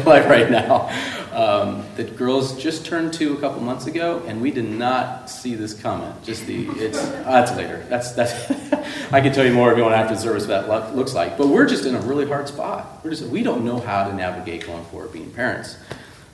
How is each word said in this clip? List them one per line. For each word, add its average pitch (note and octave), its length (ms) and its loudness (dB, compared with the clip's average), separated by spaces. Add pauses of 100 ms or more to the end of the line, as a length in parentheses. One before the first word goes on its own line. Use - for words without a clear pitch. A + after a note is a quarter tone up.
life C#3+ 220 10
right A#2 240 6
now. A#2 400 4 (420)
Um, G2+ 540 2 (100)
the A2+ 80 -4
girls B2+ 580 -2
just D#3+ 220 -4
turned E3 300 -2
two D3 180 0
a C#3 80 -4
couple C3+ 220 -4
months B2+ 240 -6
ago, E3+ 400 -2
and A2 160 -6
we C#3 80 0
did A#2 160 -2
not B2 640 -2
see B2 240 -8
this G#2+ 180 -6
coming. F#2+ 400 -6 (120)
Just A2 200 -8
the, G2+ 280 -6
it's, A2 260 -4
ah, - 240 -6
that's B2+ 340 4
later. E2+ 320 -8
That's, B2 240 -4
that's, - 380 -4 (220)
<laughs> - 400 -6
I C#3 100 6
can C#3+ 100 4
tell C3+ 140 4
you B2 80 6
more A#2+ 180 6
if A#2 60 4
you A#2+ 40 4
want A2+ 120 4
after A2 200 2
the G2+ 60 -4
service G#2 260 0
what G2 200 0
that - 20 -8
lo-, A2 260 0
looks - 200 0
like. E2+ 240 -2
But C#3+ 100 6
we're A#3+ 180 8
just - 200 0
in B2+ 80 0
a G#2+ 60 -2
really C3+ 260 0
hard - 220 -4
spot. - 540 -8
We're D#3 100 -6
just, C#3+ 120 -8
we C#3 180 -2
don't - 220 0
know A#2+ 160 -2
how G2+ 260 -2
to G2 80 -6
navigate F2+ 520 -6
going E2+ 200 -10
forward F2 280 -12
being E2 160 -12
parents. - 480 -6 (560)